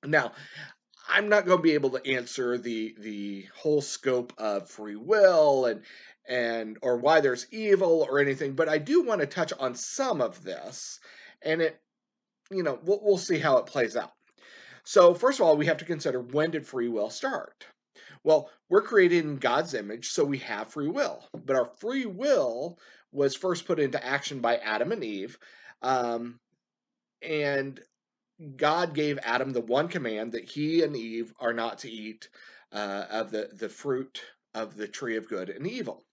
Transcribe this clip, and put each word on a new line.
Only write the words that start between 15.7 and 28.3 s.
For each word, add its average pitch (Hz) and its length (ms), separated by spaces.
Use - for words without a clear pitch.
to 165 60
consider, 147 360
when 143 300
did 156 160
free 123 220
will 113 220
start? - 560
Well, 151 260
we're 196 120
created 175 420
in 147 120
God's 135 380
image, 110 340
so - 160
we 139 140
have 110 340
free 147 160
will. 240 460
But 139 220
our 123 220
free 247 280
will 175 720
was 139 240
first 175 300
put 170 120
into 131 260
action 139 360
by 120 160
Adam 180 360
and 196 120
Eve, 104 340
um, 120 580
and 139 560